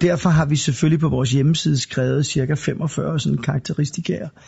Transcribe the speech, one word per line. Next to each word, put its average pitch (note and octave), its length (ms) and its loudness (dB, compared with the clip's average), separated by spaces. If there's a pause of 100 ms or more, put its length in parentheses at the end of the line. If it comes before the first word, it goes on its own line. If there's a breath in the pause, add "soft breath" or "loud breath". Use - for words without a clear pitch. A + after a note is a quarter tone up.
derfor F3 280 2
har D#3+ 160 4
vi D3 100 0
selvfølgelig D#3 440 2
på D#3 100 2
vores B2+ 220 0
hjemmeside D3 480 2
skrevet C3 460 -2
cirka C3 280 -2
femogfyrre D3 680 -2
sådan C#3+ 180 0
karakteristikaer, - 880 -4 (200 loud breath)